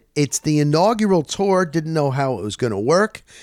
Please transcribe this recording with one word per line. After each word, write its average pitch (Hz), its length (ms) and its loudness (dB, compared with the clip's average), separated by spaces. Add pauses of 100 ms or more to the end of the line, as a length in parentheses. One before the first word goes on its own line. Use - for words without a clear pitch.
(160)
It's 147 240 -2
the 151 200 0
inaugural 185 640 2
tour. 190 420 0
Didn't 160 280 -4
know 143 180 0
how 135 280 -2
it - 40 -6
was 104 120 -6
gonna 110 240 -2
work. 170 440 0 (200)